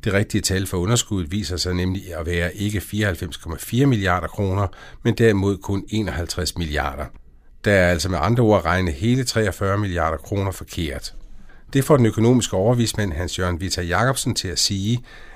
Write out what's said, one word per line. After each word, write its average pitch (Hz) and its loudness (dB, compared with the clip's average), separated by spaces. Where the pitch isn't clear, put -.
Det 101 -2
rigtige 101 0
tal 95 0
for 95 -4
underskuddet 92 0
viser 95 -4
sig 90 -2
nemlig 92 -2
at 80 -6
være 87 -2
ikke 101 -2
fireoghalvfems 95 -4
komma 82 -10
fire 123 2
milliarder 95 2
kroner, 98 0
men 117 4
derimod 101 4
kun 98 -4
enoghalvtreds 90 -4
milliarder. 71 -4
Der 104 6
er 90 6
altså 87 0
med 90 0
andre 117 2
ord 107 6
regnet 87 2
hele 120 0
treogfyrre 101 0
milliarder 85 -2
kroner 98 -4
forkert. 73 -8
Det 139 2
får 151 6
den 123 6
økonomiske 110 4
overvismand 107 2
Hans 87 -4
Jørgen 90 0
Vita 92 -4
Jacobsen 107 0
til - -4
at 87 -4
sige, 104 0